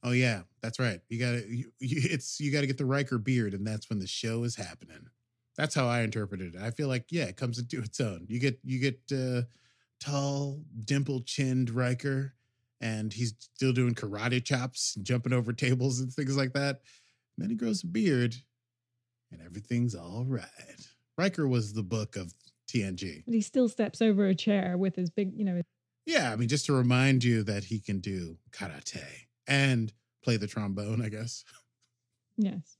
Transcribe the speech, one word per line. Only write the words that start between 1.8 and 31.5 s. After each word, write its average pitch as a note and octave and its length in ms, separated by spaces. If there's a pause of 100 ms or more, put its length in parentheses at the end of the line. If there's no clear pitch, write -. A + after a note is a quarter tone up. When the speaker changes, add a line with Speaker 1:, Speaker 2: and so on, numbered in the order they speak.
Speaker 1:
you, C3 200 (100)
it's, - 300
you C#3+ 120
gotta C#3+ 140
get C3 120
the D3 60
Riker C3+ 340
beard, G#2+ 360
and G2 120
that's G#2+ 220
when G#2+ 100
the F#2+ 80
show A2+ 380
is A#2 120
happening. - 500 (500)
That's D3+ 180
how C3 140
I A#2+ 140
interpreted G2 520
it. F2+ 60
I A2 100
feel C#3+ 180
like, B2+ 220
yeah, E3 140
it F#2+ 120
comes A#2+ 220
into A#2+ 220
its G#2 200
own. F#2 280
You A#2 100
get, B2+ 240
you C3 160
get, B2+ 220 (100)
uh, B2+ 320 (560)
tall, C#3 640 (220)
dimple-chinned C3 840
Riker, B2+ 640 (480)
and A2 320
he's A2+ 240
still - 340
doing B2 220
karate A#2 500
chops B2+ 500
and G2 120
jumping B2 260
over A#2+ 220
tables B2+ 460
and B2+ 120
things C3+ 240
like C3 160
that. C#3 300 (540)
And - 20
then F#3+ 100
he A3+ 80
grows G#3+ 260
a F#3 40
beard, D3 500 (960)
and E2 80
everything's G#2+ 540
all F2+ 320
right. C3 200 (680)
Riker E3+ 320
was A2+ 240
the A2 100
book G2+ 340
of F2+ 180 (340)
T A2+ 140
N F#2+ 140
G. F#2 300
Speaker 2:
But A#3 80
he A3 60
still B3 300
steps A3+ 320
over G#3 240
a F#3+ 80
chair F#3 420
with F#3+ 180
his F3+ 140
big, F#3+ 260
you G#3+ 120
know. F3 160 (420)
Speaker 1:
Yeah, B3+ 260
I G#2+ 60
mean, A#2+ 120
just C3+ 180
to D3 80
remind B2+ 500
you A#2 200
that G2+ 200
he G#2+ 160
can G2 200
do F2 360 (160)
karate - 720 (240)
and C3+ 440 (300)
play A#2 140
the G#2 100
trombone, G#2 560
I A2 60
guess. A2 360 (920)